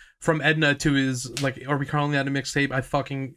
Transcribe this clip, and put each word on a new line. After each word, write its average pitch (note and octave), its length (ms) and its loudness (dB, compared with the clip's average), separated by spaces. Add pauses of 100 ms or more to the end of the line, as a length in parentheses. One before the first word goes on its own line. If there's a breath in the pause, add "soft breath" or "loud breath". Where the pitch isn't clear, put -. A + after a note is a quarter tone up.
(200 soft breath)
from D#3 200 2
Edna D3+ 340 4
to C#3+ 180 2
his, C3 500 0
like, C3+ 260 -2
are C#3+ 100 0
we C#3 80 -2
calling D3 260 0
that C#3 140 0
a C#3 40 -2
mixtape? C#3 420 -2
I C3 80 0
fucking, C3+ 560 -4